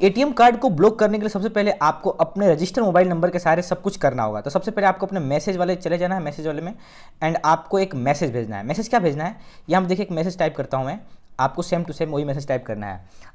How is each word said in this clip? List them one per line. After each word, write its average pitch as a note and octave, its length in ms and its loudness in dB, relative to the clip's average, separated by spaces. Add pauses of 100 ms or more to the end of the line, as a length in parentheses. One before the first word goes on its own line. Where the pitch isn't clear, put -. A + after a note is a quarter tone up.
एटीएम A3+ 300 4
कार्ड A#3 260 6
को B3+ 120 2
ब्लॉक G3+ 280 4
करने G#3+ 200 4
के G#3 40 -4
लिए G#3+ 80 -2
सबसे G3+ 180 -2
पहले G#3 240 2
आपको D#3 400 0
अपने F#3+ 380 2
रजिस्टर F3 320 2
मोबाइल F#3 260 4
नंबर F3 220 2
के F3 80 -2
सहारे E3+ 240 2
सब F3 200 -4
कुछ G3 140 -2
करना B2+ 260 0
होगा। G#2+ 180 -4
तो C#3+ 100 -8
सबसे F#3+ 200 -2
पहले G3+ 160 0
आपको F#3+ 200 2
अपने F#3+ 140 -4
मैसेज D3+ 360 -2
वाले F3 200 0
चले E3+ 220 -2
जाना F3+ 160 -2
है, F#3 80 -4
मैसेज D3 240 -8
वाले D#3 160 -4
में, F#3+ 120 -8 (480)
and D#3+ 220 0
आपको E3 340 2
एक F#3+ 180 0
मैसेज C#3 360 0
भेजना A2 240 -6
है। G2+ 100 -8
मैसेज F3+ 220 -4
क्या - 120 2
भेजना D3+ 240 0
है, G#3 120 -8 (320)
यहाँ F3+ 140 2
पे F3+ 60 -2
देखिए F#3+ 160 -2
एक F#3 80 -8
मैसेज F3 260 -2
टाइप - 180 -2
करता C3+ 220 -4
हूँ C3 80 -4
मैं, D#3 120 -6 (420)
आपको C#3 220 0
same E3+ 240 -2
to E3 100 -10
same D#3+ 120 -2
वही D3 160 -2
मैसेज C#3 240 -4
टाइप B2+ 180 -2
करना G#2 200 -8
है। F#2 180 -10 (300)